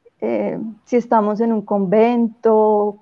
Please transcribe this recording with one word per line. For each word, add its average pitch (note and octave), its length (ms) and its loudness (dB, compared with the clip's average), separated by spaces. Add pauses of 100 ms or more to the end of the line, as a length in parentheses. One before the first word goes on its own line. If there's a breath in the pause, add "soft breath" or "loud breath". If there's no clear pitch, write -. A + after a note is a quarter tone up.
(220)
eh, G#3+ 360 -4 (280)
si - 100 -4
estamos A3 460 0
en A#3 100 0
un G#3+ 100 -2
convento, G#3+ 1400 0